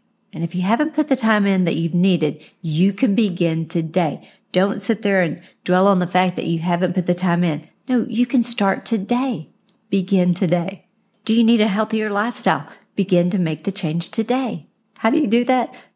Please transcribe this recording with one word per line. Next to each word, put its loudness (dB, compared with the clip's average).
And -6
if -6
you -2
haven't -2
put 0
the 2
time 2
in 2
that 0
you've -2
needed, 0
you 0
can 0
begin 0
today. -2
Don't 0
sit -2
there 2
and -2
dwell 2
on 4
the 0
fact 0
that -4
you 0
haven't 0
put -2
the 0
time 0
in. -2
No, 0
you 0
can 2
start -2
today. -2
Begin 2
today. -2
Do 0
you 4
need 4
a 4
healthier -2
lifestyle? -2
Begin 2
to -2
make -2
the -2
change -4
today. -4
How 0
do 2
you 0
do 2
that? 0